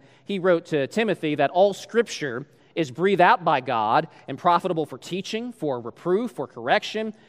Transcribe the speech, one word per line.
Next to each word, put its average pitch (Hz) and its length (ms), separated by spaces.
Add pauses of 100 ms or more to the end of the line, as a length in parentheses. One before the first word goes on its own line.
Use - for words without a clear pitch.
(260)
he 202 120
wrote 170 280
to 139 220
Timothy 175 480
that 139 160
all 196 200
Scripture 147 720 (340)
is 147 120
breathed 175 300
out 180 240
by 151 160
God 123 480 (200)
and 139 100
profitable 165 480
for 131 100
teaching, 220 560
for 135 280
reproof, 180 500
for 135 160
correction, 208 680 (160)